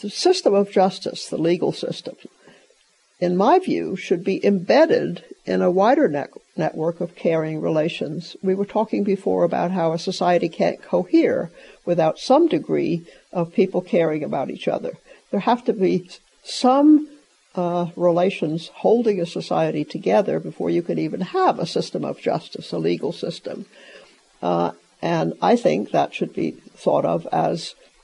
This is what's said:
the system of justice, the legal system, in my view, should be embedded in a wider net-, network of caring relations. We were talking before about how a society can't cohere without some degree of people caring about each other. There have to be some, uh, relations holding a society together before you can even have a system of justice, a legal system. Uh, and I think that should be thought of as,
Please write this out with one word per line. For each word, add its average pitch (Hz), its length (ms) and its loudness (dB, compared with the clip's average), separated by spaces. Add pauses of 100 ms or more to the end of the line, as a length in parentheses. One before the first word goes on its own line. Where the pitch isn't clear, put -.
the 208 80 -8
system 359 440 2
of 202 180 2
justice, - 560 0
the - 100 -6
legal 165 340 0
system, - 440 -10 (1040)
in 180 160 0
my 254 240 4
view, - 360 -2
should 180 280 -2
be 196 220 -2
embedded 196 760 2 (220)
in 185 160 0
a 180 100 4
wider 226 360 4
net-, 143 240 -4 (240)
network 165 460 -4
of 170 140 -6
caring 160 440 -2
relations. 160 840 -4
We 190 140 0
were 196 100 -2
talking 208 380 -2
before 190 400 0
about 175 280 0
how 170 200 0
a 165 80 -4
society 175 500 0
can't - 320 -2
cohere 185 680 2 (340)
without 165 340 2
some 311 280 4
degree 165 580 0 (280)
of 170 200 -4
people 190 280 2
caring 160 420 0
about 139 260 -4
each - 180 -8
other. - 260 -4 (380)
There 202 100 0
have 240 240 0
to 240 80 0
be 180 360 0 (340)
some, 294 680 4 (480)
uh, 175 380 -2
relations 175 800 0
holding 220 440 2
a 170 60 -2
society 160 580 -2
together 185 560 0
before 165 300 -6
you 170 140 0
can 165 160 -4
even 160 220 -4
have 359 380 0
a 175 60 -2
system 165 400 -4
of 143 160 -8
justice, - 500 -6
a 170 60 -6
legal 170 340 -2
system. - 540 -10 (760)
Uh, 175 300 0 (300)
and 165 400 -2
I 185 140 4
think 190 360 -2
that 147 220 0
should - 200 -6
be 160 180 -4
thought - 520 -2
of 165 280 -2
as, 165 420 -2 (300)